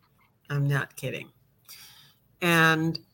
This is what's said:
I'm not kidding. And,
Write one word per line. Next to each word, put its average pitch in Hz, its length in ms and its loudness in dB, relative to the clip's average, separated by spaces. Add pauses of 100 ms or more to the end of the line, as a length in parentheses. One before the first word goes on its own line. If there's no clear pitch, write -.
(480)
I'm 143 180 -2
not 143 300 -2
kidding. 120 340 -10 (1120)
And, 160 560 2 (160)